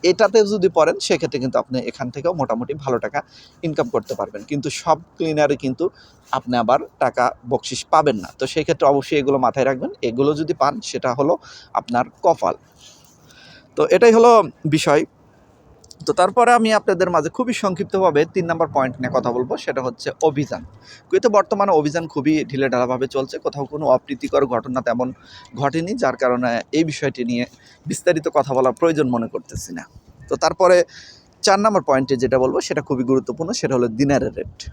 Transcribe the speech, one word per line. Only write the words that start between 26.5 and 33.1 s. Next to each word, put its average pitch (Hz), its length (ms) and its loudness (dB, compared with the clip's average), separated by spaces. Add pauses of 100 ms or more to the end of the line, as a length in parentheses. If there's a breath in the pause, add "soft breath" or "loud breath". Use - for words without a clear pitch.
এই 156 120 2
বিষয়টি 143 420 -4
নিয়ে 120 180 -4 (420 soft breath)
বিস্তারিত 156 420 -2
কথা 139 260 0
বলার 127 200 2
প্রয়োজন 156 360 2
মনে 117 180 -2
করতেছি - 460 -12
না। 82 100 -12 (440)
তো - 80 -2
তারপরে 175 420 4 (680 loud breath)
চার 202 160 4
নম্বর 202 240 2
পয়েন্টে 135 340 2
যেটা 127 220 0
বলবো 131 220 0
সেটা - 200 -4
খুবই 127 220 -2
গুরুত্বপূর্ণ, 131 500 -2